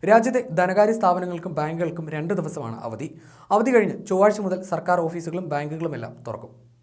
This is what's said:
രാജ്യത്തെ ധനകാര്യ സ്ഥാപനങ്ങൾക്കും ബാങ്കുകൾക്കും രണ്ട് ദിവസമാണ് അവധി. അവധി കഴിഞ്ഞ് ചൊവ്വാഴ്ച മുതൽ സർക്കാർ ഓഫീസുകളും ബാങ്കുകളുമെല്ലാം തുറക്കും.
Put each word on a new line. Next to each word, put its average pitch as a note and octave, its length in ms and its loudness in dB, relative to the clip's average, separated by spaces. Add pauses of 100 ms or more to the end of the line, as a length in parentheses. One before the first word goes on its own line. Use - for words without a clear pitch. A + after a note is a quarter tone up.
രാജ്യത്തെ A#3 320 6 (200)
ധനകാര്യ G3+ 400 4
സ്ഥാപനങ്ങൾക്കും F3+ 580 0
ബാങ്കുകൾക്കും E3 480 -4 (100)
രണ്ട് E3 220 -2
ദിവസമാണ് C#3+ 400 -8 (100)
അവധി. A2 200 -10 (460)
അവധി A#3 200 4
കഴിഞ്ഞ് G3+ 200 4 (140)
ചൊവ്വാഴ്ച G#3 380 4
മുതൽ F3+ 140 -4 (120)
സർക്കാർ F3 340 0
ഓഫീസുകളും E3+ 460 -6
ബാങ്കുകളുമെല്ലാം D3 640 -6 (120)
തുറക്കും. - 260 -10 (300)